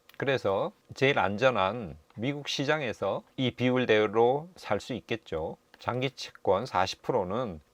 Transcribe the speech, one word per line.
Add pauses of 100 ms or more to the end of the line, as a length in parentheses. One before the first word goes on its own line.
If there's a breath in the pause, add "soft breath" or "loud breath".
(180)
그래서 (240)
제일
안전한 (200)
미국
시장에서 (160)
이
비율대로
살
수
있겠죠. (200)
장기
채권
사십
프로는 (120)